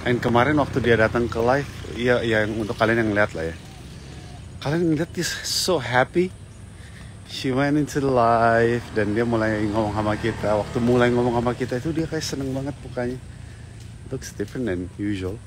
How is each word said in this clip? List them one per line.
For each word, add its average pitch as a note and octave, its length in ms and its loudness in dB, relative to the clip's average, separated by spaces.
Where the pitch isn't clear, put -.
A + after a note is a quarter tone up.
And B2 160 2
kemarin B2 380 4
waktu C3+ 240 2
dia A#2 160 6
datang A#2 320 2
ke - 80 -4
live, B2+ 340 2
ya, A#2+ 300 2
ya, A2 240 4
untuk G#2+ 260 -4
kalian A2+ 300 4
yang G#2+ 80 2
lihat G#2 240 2
lah D#2+ 160 -4
ya, - 20 -10
kalian E3 260 2
ngeliat D3+ 220 0
dia E3+ 120 -2
so - 320 0
happy. C3 560 2
She C3 220 -2
went C#3+ 260 4
into C#3+ 240 0
the C3+ 80 2
live A#2 800 4
dan G#2 240 0
dia A#2 80 2
mulai A2 460 2
ngomong G#2 260 0
sama G#2+ 240 0
kita. G#2+ 320 -2
Waktu G#2 320 0
mulai B2 300 6
ngomong A#2+ 260 2
sama A#2+ 160 0
kita B2 240 -2
itu D#3 160 -4
dia D#3+ 140 0
kayak D#3 160 -4
seneng C3+ 260 -4
banget C#3 320 -4
mukanya. B2 320 -4
Looks - 240 -10
different A#2 320 -4
than F2+ 320 -4
usual G2+ 480 -4